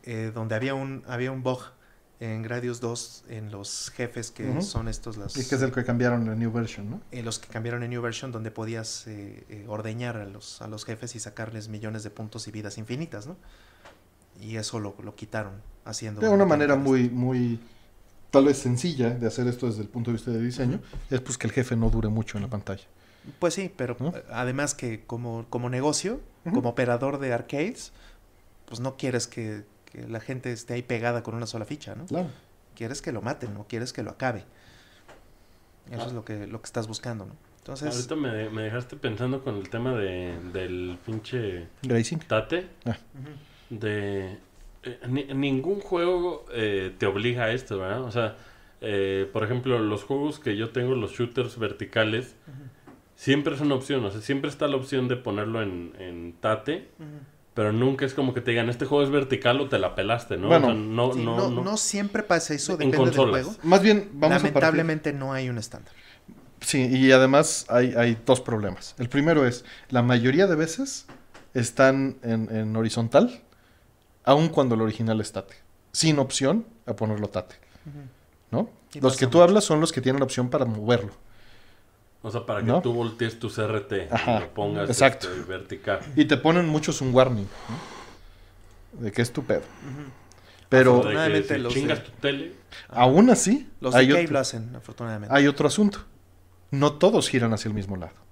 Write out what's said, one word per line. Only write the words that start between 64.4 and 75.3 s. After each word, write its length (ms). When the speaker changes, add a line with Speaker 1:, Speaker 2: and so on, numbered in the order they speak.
Speaker 1:
Lamentablemente 580
no 180
hay 160
un 120
estándar. 340
Speaker 2:
Sí, 240
y 160
además 580
hay, 260
hay 300
dos 140
problemas. 600
El 100
primero 380
es, 180
la 140
mayoría 420
de 100
veces 520
están 640
en, 340
en 200
horizontal, 680
aun 260
cuando 260
el 60
original 400
es 100